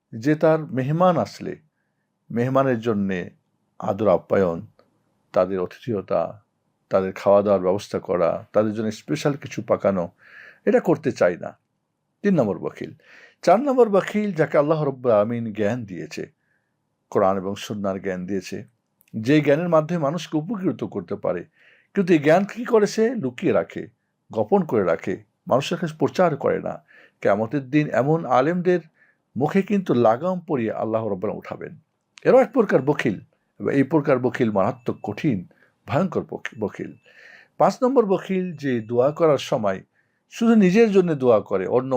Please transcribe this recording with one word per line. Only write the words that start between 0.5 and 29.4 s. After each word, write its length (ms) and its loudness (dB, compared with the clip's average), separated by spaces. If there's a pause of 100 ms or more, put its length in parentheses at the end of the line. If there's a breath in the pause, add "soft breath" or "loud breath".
মেহমান 420 2
আসলে 340 -6 (760)
মেহমানের 500 0
জন্যে 380 -2 (600)
আদর 360 -2
আপ্যায়ন, 440 0 (720)
তাদের 300 0
অতিথিয়তা, 580 -4 (680)
তাদের 300 0
খাওয়া 220 6
দাওয়ার 240 2
ব্যবস্থা 320 -2 (100)
করা, 220 2 (220)
তাদের 240 2
জন্য 120 -4 (120)
স্পেশাল 420 -2
কিছু 160 -14 (120)
পাকানো, 340 0 (640 loud breath)
এটা 200 4
করতে 240 0
চায় 320 2
না, 60 -10 (720)
তিন 160 2
নম্বর 260 0
বখিল। 260 -10 (520 soft breath)
চার 180 6
নম্বর 280 4
বখিল, 400 0 (120)
যাকে 180 0
আল্লাহ 260 2
রব্বুল 280 0 (100)
আমিন 220 -2 (140)
জ্ঞান 200 0 (120)
দিয়েছে, 320 -12 (880)
কোরআন 300 2
এবং 100 -6 (140)
সুন্নাহর 380 -6
জ্ঞান 240 -4
দিয়েছে, 280 -6 (580)
যে 260 2
জ্ঞানের 340 0
মাধ্যমে 320 0
মানুষকে 360 -6
উপকৃত 380 -4 (140)
করতে 200 -8 (100)
পারে, 180 -4 (520 soft breath)
কিন্তু 220 0
এই 100 2
জ্ঞান 160 6 (100)
কী 120 -10
করে? 300 2
সে 100 2 (180)
লুকিয়ে 360 -2
রাখে, 240 -6 (480)
গোপন 300 0 (100)
করে 220 2
রাখে, 220 -4 (360)
মানুষের 300 0
কাছে 220 -6
প্রচার 340 2
করে 300 -2
না। 80 -8 (460 soft breath)
কিয়ামতের 500 0
দিন 160 2 (140)
এমন 180 2 (200)
আলেমদের 420 0 (560)
মুখে 260 0